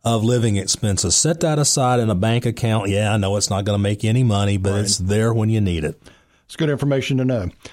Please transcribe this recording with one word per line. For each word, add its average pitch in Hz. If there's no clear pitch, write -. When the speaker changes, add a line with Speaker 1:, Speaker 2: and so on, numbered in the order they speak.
Speaker 1:
of 113
living 117
expenses. 98
Set 170
that 156
aside 127
in 113
a 104
bank 113
account. 110
Yeah, 101
I 110
know 101
it's 101
not 98
gonna 104
make 101
you 107
any 127
money, 101
but 95
Speaker 2:
Right. 101
Speaker 1:
it's -
there 104
when 110
you 110
need 87
it. 73
Speaker 2:
It's -
good 156
information 139
to 127
know. 113